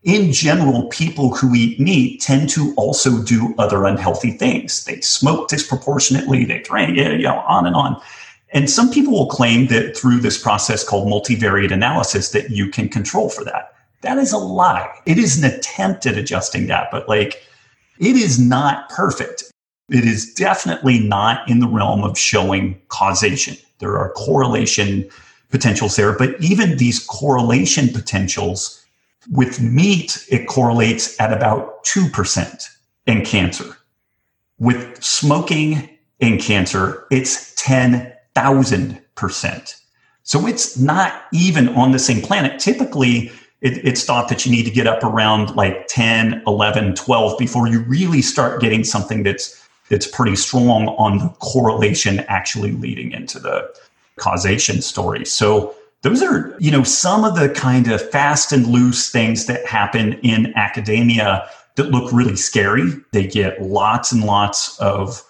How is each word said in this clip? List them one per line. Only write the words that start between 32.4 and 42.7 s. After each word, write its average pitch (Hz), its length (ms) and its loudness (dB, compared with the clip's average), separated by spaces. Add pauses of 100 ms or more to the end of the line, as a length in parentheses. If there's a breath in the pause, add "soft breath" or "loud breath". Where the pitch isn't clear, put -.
in 110 180 0
cancer. 90 540 -4 (800)
With 120 460 -2
smoking 151 840 -2 (320)
in 113 200 2
cancer, 95 720 -2
it's - 440 -2
ten 123 560 2 (220)
thousand 131 680 2 (160)
percent. - 600 -8 (480)
So 175 240 0
it's - 300 -4
not 156 460 0 (100)
even 160 360 4
on 127 220 4
the 127 80 4
same 113 220 0
planet. 180 380 -2
Typically, 123 720 0 (300 loud breath)